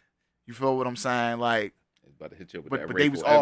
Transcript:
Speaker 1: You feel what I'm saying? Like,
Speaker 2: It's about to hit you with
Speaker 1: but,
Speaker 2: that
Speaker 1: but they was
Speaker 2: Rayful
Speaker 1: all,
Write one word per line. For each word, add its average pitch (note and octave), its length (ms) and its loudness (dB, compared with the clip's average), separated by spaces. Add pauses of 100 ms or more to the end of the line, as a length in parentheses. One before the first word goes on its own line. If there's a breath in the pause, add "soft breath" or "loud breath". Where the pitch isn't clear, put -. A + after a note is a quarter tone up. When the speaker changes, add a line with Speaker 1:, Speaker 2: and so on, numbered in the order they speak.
(460)
Speaker 1:
You A#2+ 80 -18
feel C3 220 0
what B2+ 100 -2
I'm B2 100 -6
saying? A#2+ 420 -2
Like, A#2 360 0 (300)
Speaker 2:
It's C#2+ 120 -20
about D#2 140 -16
to - 60 -20
hit F2 160 -20
you F2 80 -12
with D2 100 -12
Speaker 1:
but, - 100 -4
Speaker 2:
that D3+ 80 -10
Speaker 1:
but - 80 -4
they D3 120 4
was C#3 140 -2
Speaker 2:
Rayful - 60 -2
Speaker 1:
all, D3+ 140 8